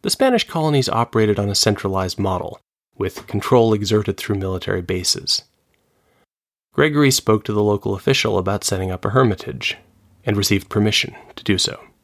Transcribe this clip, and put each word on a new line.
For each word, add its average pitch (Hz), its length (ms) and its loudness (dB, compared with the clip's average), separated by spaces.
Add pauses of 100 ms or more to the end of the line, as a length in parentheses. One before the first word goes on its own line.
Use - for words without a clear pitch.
The 190 80 -4
Spanish 254 380 0
colonies 156 420 0
operated 107 480 0
on 101 120 -2
a 101 40 -4
centralized 95 640 0
model, 95 420 -4 (380)
with - 300 -6
control 113 460 2
exerted 101 440 0
through 101 200 -4
military 95 440 -4
bases. - 640 -2 (1300)
Gregory 147 380 4
spoke 110 320 2
to 107 100 -6
the 104 80 2
local 104 320 0
official 104 460 0
about 98 240 -2
setting 92 260 -2
up 92 160 -8
a 95 60 0
hermitage, 107 680 0 (480)
and 104 100 0
received 101 320 0
permission - 480 0 (200)
to - 80 -18
do 98 160 0
so. - 260 -6 (180)